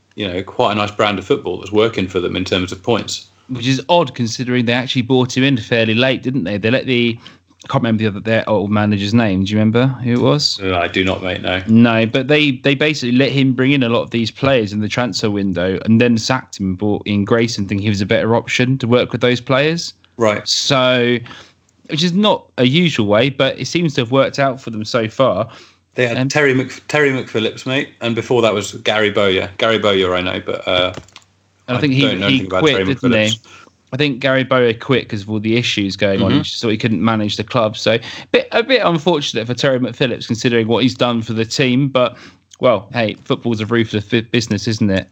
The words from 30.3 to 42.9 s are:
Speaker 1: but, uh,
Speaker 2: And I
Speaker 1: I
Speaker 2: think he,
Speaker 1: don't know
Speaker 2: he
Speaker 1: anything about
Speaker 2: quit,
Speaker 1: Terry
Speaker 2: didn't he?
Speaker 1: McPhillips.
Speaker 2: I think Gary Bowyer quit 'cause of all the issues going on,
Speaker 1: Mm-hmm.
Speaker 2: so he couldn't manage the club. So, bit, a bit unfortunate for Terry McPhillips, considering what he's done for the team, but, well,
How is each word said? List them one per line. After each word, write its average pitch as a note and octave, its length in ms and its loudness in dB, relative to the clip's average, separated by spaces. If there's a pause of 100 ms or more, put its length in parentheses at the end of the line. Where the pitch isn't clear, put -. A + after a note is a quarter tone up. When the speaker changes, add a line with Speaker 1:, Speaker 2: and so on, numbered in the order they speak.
Speaker 1:
but, - 280 -8
uh, F2+ 240 0 (760)
Speaker 2:
And B2+ 100 -4
I - 20 0
Speaker 1:
I - 20 -2
Speaker 2:
think C#3+ 140 2
he, C3+ 80 2
Speaker 1:
don't G#2+ 180 0
know G2 80 0
Speaker 2:
he - 60 4
Speaker 1:
anything A2+ 140 0
about F#2 140 0
Speaker 2:
quit, D3+ 120 4
Speaker 1:
Terry F#2+ 100 0 (100)
Speaker 2:
didn't B2+ 180 0
he? A2 60 2
Speaker 1:
McPhillips. G#2+ 460 -4 (280)
Speaker 2:
I B2+ 40 -6
think C3+ 240 -2
Gary C3 240 2
Bowyer A#2+ 300 2
quit A#2+ 340 -2
'cause G#2 140 -6
of G#2 80 -10
all G#2+ 100 -2
the A2 160 0
issues G2+ 400 -2
going G2 260 0
on, G2 100 2
Speaker 1:
Mm-hmm. D3 100 2
Speaker 2:
so - 260 -6
he G#2+ 80 0
couldn't G#2+ 260 0
manage G#2+ 340 0
the G#2 80 -4
club. A2 320 0
So, A2+ 220 2 (340)
bit, - 200 2
a A3+ 100 2
bit A#3+ 220 2
unfortunate D3 640 0
for B2 80 -4
Terry C3 260 2
McPhillips, A#2+ 460 -2
considering A#2 420 0
what A2 140 2
he's B2 120 2
done A#2+ 280 0
for A2+ 100 -6
the A2 120 -2
team, B2+ 440 0
but, B2+ 280 0 (440)
well, A2 320 2